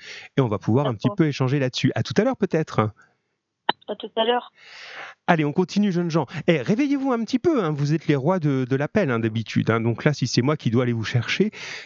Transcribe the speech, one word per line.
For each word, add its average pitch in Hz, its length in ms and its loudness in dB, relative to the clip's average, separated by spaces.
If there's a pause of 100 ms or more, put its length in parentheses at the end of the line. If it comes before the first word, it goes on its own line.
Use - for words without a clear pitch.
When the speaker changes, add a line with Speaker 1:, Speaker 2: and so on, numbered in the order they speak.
(380)
Speaker 1:
Et 139 40 4
on 127 60 4
va 104 120 -2
pouvoir 131 280 2
un 127 60 -2
Speaker 2:
D'accord. - 180 -2
Speaker 1:
petit 208 40 -10
peu 160 120 4
échanger 135 320 0
là-dessus. 127 360 0
À 113 80 -2
tout - 140 -6
à 202 60 2
l'heure, 254 140 0
peut-être. 160 520 0 (1000)
Speaker 2:
À 208 80 -6
tout 214 200 -14
à 226 80 0
l'heure. 240 280 -2 (760)
Speaker 1:
Allez, 165 160 4
on 147 100 0
continue, 196 380 2
jeunes 175 200 0
gens. 151 160 0 (180)
Eh, 165 160 2
réveillez-vous 262 500 0
un 233 120 0
petit 240 160 -2
peu, 302 240 2
hein. 156 80 0
Vous 147 240 0
êtes 160 100 -4
les 151 100 2
rois 151 220 0
de, 139 320 0
de 135 60 2
l'appel, 151 340 0
hein, 117 100 2
d'habitude, 110 520 0
hein. 113 100 2
Donc 113 220 -2
là, 151 100 4
si 131 140 -2
c'est 120 160 2
moi 147 120 2
qui - 140 -2
dois 120 140 2
aller 120 100 0
vous 113 100 -2
chercher, 123 460 0 (360)